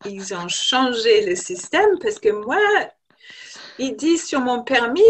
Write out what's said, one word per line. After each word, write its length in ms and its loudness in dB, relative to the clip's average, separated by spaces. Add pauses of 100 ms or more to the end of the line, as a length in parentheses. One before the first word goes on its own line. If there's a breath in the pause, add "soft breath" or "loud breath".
ils 300 -12
ont 140 -10
changé 760 2
le 120 -2
système, 640 0
parce 180 -6
que 120 0
moi, 280 -4 (1160 loud breath)
ils 180 -6
disent 320 0
sur 140 -2
mon 200 -2
permis 480 0